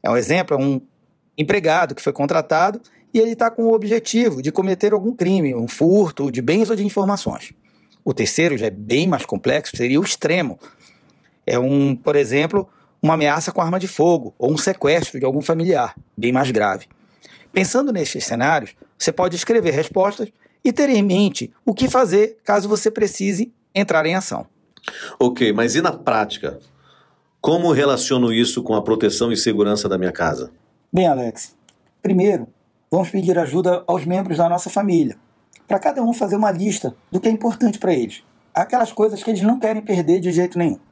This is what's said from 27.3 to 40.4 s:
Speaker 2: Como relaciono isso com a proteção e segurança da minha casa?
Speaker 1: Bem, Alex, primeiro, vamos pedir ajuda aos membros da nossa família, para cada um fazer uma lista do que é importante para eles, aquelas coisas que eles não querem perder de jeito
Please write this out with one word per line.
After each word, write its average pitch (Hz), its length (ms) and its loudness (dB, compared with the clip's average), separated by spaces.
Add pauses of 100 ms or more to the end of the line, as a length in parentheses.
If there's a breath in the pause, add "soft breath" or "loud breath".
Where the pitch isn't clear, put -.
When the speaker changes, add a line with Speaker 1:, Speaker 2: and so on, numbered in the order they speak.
Speaker 2:
Como 170 320 2
relaciono 127 600 2
isso 117 300 0
com 110 120 -2
a 104 60 2
proteção 113 520 0
e 107 40 -2
segurança 104 520 0
da 95 100 -2
minha 90 140 -2
casa? 78 400 -4 (380)
Speaker 1:
Bem, 180 180 2
Alex, 127 460 -4 (460)
primeiro, 185 460 2 (420)
vamos 175 220 0
pedir 180 260 0
ajuda 175 500 0
aos 170 200 -2
membros 180 320 -2
da 170 100 2
nossa 175 220 -2
família, 170 460 0 (500)
para 190 140 -2
cada 277 200 -2
um 233 140 0
fazer 202 220 -2
uma 208 160 2
lista 180 420 -4 (160)
do 180 100 -2
que 226 80 0
é 226 40 2
importante 220 480 -2
para 190 120 0
eles, 120 300 -2 (320)
aquelas 226 380 0
coisas 214 280 0
que - 80 -6
eles 196 140 0
não 233 160 2
querem 214 240 -2
perder 180 380 2
de 175 100 -2
jeito 180 260 0